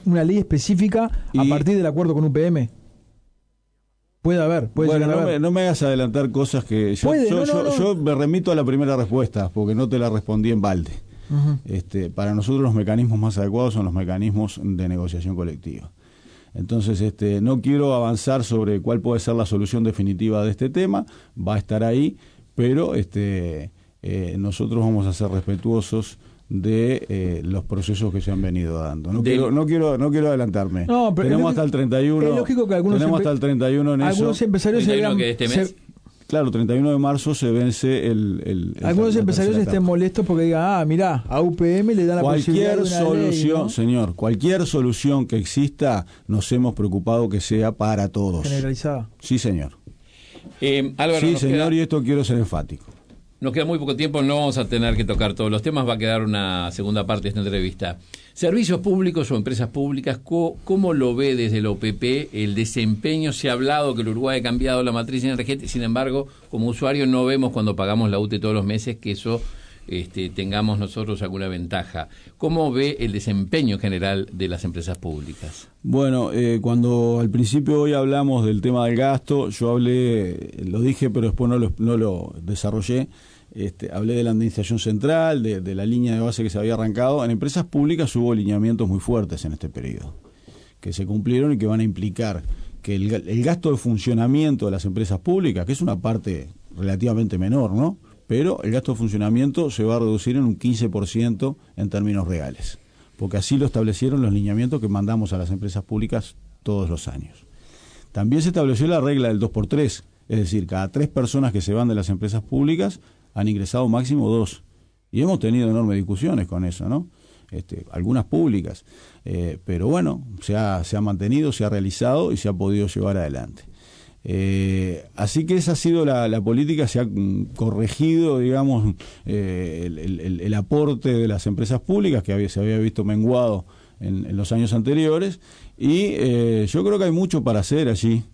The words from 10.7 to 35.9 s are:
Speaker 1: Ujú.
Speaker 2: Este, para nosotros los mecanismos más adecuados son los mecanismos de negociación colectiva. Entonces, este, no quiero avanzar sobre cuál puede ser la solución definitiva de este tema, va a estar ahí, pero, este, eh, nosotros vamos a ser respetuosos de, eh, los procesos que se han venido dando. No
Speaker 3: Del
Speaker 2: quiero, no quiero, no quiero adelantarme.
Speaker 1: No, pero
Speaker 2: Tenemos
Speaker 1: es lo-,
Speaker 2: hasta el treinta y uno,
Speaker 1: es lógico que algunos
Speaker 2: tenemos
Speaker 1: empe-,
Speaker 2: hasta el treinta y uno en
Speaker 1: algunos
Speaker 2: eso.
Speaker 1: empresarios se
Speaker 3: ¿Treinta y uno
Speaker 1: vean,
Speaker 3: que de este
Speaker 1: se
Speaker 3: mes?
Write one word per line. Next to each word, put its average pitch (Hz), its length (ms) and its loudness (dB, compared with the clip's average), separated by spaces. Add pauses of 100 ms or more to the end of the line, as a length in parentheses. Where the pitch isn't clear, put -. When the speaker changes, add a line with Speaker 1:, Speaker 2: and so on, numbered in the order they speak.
Speaker 1:
Ujú. 147 340 2
Speaker 2:
Este, 92 460 -4
para 104 240 -2
nosotros 123 260 0
los 120 140 2
mecanismos 110 420 2
más 104 220 0
adecuados 107 340 0
son 107 120 0
los 87 100 -2
mecanismos 98 680 -2
de 92 240 -2
negociación 87 480 -2
colectiva. 82 560 -8 (600)
Entonces, 104 480 0
este, 101 400 0
no 123 200 2
quiero 139 340 2
avanzar 120 480 0
sobre 107 360 0
cuál 113 220 0
puede 117 180 0
ser 117 140 -2
la 113 140 0
solución 107 360 0
definitiva 104 600 0
de 110 60 0
este 131 180 -2
tema, 190 380 0 (280)
va 107 200 -2
a - 20 0
estar 107 260 -2
ahí, 135 320 2 (380)
pero, 135 400 2
este, 90 800 -4 (320)
eh, 92 340 -4
nosotros 113 480 -2
vamos 104 220 2
a 92 60 0
ser 98 180 -2
respetuosos 101 880 -2 (300)
de, 110 580 0
eh, 90 380 -4
los 90 180 -2
procesos 98 500 -2
que 98 60 -2
se 98 100 -2
han 95 120 -2
venido 87 360 -2
dando. 78 360 -6
No 113 80 0
Speaker 3:
Del 127 160 2
Speaker 2:
quiero, 120 140 2
no 156 140 2
quiero, 156 320 2
no 143 140 0
quiero 151 160 2
adelantarme. 98 580 0
Speaker 1:
No, 233 300 2
pero - 140 2
Speaker 2:
Tenemos - 220 2
Speaker 1:
es - 40 0
lo-, 160 60 0
Speaker 2:
hasta - 20 2
el 143 80 0
treinta 131 320 0
y 147 60 2
uno, 151 180 2
Speaker 1:
es 151 80 2
lógico 247 320 2
que 190 80 0
algunos 190 240 2
Speaker 2:
tenemos 160 200 2
Speaker 1:
empe-, - 20 0
Speaker 2:
hasta 151 100 0
el 135 80 0
treinta 131 320 2
y 139 60 2
uno 147 160 2
en 135 80 2
Speaker 1:
algunos 202 340 2
Speaker 2:
eso. - 80 -2
Speaker 1:
empresarios 214 400 2
se 196 60 2
Speaker 3:
¿Treinta 208 180 2
y 202 40 0
uno 202 40 2
Speaker 1:
vean, - 20 2
Speaker 3:
que 196 60 2
de 117 80 2
este 117 160 -2
Speaker 1:
se 127 140 2
Speaker 3:
mes? 185 140 -4 (520)